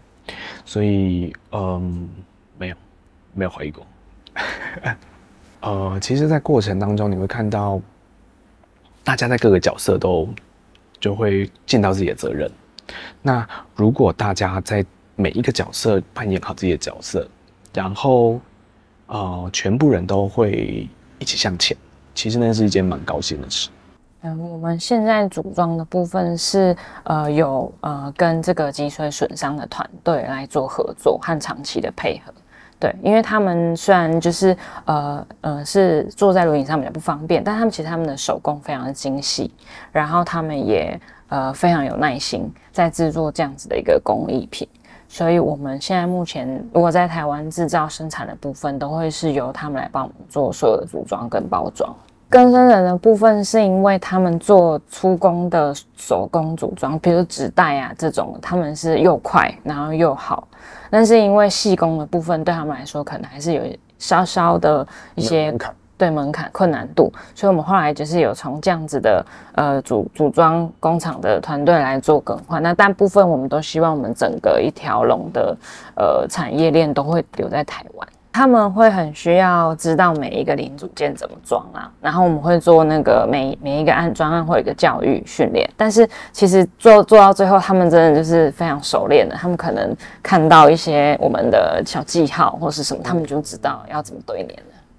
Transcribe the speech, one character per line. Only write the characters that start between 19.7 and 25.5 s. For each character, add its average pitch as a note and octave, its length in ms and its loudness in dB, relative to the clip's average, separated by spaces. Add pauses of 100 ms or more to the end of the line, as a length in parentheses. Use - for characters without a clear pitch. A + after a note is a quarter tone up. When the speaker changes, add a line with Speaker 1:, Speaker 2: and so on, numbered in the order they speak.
Speaker 1:
部 D3 140 4
人 F#2 160 0
都 G2 200 0
会 A1 640 -2 (300)
一 - 80 -12
起 - 100 -6
向 F2+ 220 -4
前， - 180 -2 (380)
其 - 160 -6
实 A#2 80 -2
那 A#2 160 2
是 A2 100 2
一 G#2 40 4
件 F#2+ 140 2
蛮 E2+ 180 -2
高 D2+ 200 -6
兴 D2 220 -8
的 B1+ 80 -16
事。 - 180 -8 (540)
Speaker 2:
嗯， D#3+ 160 -10
我 E3+ 180 -12
们 E3+ 240 -4
现 A3+ 240 -2
在 G#3+ 240 0
组 D#3+ 140 -8 (120)